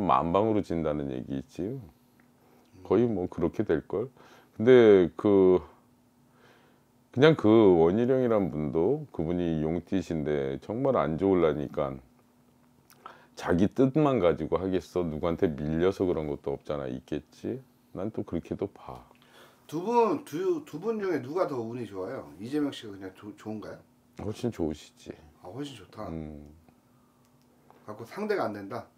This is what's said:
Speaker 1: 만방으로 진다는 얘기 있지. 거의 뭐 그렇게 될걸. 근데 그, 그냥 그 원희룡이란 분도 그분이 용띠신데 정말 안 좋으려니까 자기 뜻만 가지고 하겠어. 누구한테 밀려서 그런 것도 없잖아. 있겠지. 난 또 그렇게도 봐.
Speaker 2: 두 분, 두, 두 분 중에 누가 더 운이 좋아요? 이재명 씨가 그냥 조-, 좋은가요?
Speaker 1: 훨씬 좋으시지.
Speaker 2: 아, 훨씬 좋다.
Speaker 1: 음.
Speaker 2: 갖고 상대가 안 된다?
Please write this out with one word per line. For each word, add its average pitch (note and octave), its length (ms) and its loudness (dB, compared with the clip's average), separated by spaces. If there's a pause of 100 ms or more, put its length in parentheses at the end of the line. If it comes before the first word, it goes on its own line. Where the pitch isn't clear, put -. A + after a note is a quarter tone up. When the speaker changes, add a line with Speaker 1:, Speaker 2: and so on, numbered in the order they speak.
Speaker 1:
만방으로 F2 560 2
진다는 D2+ 500 -4
얘기 B1+ 260 -8
있지. G#2 420 -10 (1040)
거의 A2+ 240 2
뭐 F#2 200 -4
그렇게 - 360 -2
될걸. F#2 440 -2 (480)
근데 A2 600 8
그, F#2+ 460 6 (1500)
그냥 D3+ 240 6
그 G#2 440 8
원희룡이란 A2+ 720 2
분도 E2 600 -2
그분이 E2 520 -2
용띠신데 D2+ 1000 -4
정말 B2 360 -4
안 D#2 200 0
좋으려니까 D2+ 800 0 (1400)
자기 F#2 320 0
뜻만 C3+ 520 2
가지고 E2 380 0
하겠어. F2+ 460 -4
누구한테 E2 440 -2
밀려서 D#2+ 580 -2
그런 D#2+ 220 -2
것도 C#2+ 240 -6
없잖아. C#2 360 -8
있겠지. D2+ 760 -10 (320)
난 G2+ 180 -8
또 - 120 -8
그렇게도 - 440 -6
봐. - 360 -18 (600)
Speaker 2:
두 D#3+ 160 -10
분, G#3+ 440 0
두, E3+ 400 -4
두 D3+ 140 -14
분 G#3+ 200 -6
중에 F3+ 220 -4
누가 D#3 260 -4
더 C#3+ 120 -8
운이 A#2 280 -8
좋아요? F#2+ 520 -12
이재명 C#3 320 -4
씨가 G#2+ 200 -14
그냥 F#2+ 240 -14
조-, G#2 220 -18
좋은가요? G2+ 400 -12 (460)
Speaker 1:
훨씬 G#2+ 280 -6
좋으시지. - 600 -8 (300)
Speaker 2:
아, - 60 -18
훨씬 C#3 300 -12
좋다. G2 320 -14
Speaker 1:
음. D2+ 360 -12 (1400)
Speaker 2:
갖고 G#2+ 200 -16
상대가 G3+ 400 -4
안 G#2+ 80 -6
된다? G#2 320 -12 (120)